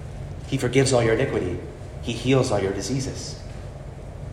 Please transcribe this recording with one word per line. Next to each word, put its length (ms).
He 100
forgives 360
all 100
your 120
iniquity. 440
He 100
heals 400
all 80
your 120
diseases. 680